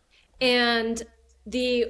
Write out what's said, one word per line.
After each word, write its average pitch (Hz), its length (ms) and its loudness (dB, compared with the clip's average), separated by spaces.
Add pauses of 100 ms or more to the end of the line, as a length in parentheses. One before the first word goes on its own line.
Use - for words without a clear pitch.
(400)
And 233 640 0 (420)
the 247 440 0